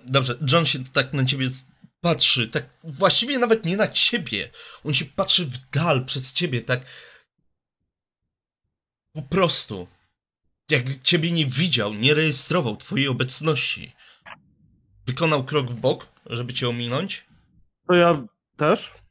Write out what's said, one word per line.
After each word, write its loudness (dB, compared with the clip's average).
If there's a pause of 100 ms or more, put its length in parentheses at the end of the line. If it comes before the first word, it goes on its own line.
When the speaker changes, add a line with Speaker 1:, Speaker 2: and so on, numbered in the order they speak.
Speaker 1:
dobrze, 0 (140)
John 4
się 0
tak -2
na 0
ciebie 0
z-, -6 (360)
patrzy, 2
tak -6 (200)
właściwie 2
nawet 2
nie -2
na 2
ciebie. 0 (340)
On -2
się 2
patrzy 0
w -10
dal 0
przez -2
ciebie, -2
tak -4 (2250)
po -10
prostu. 0 (840)
Jak 2 (200)
ciebie 0
nie 0
widział, 0
nie 2
rejestrował 2
twojej -4
obecności. -2 (1120)
Wykonał 0
krok -2
w -10
bok, -2 (180)
żeby -8
cię -2
ominąć. -6 (640)
Speaker 2:
To 2
ja 4 (340)
też. 0 (180)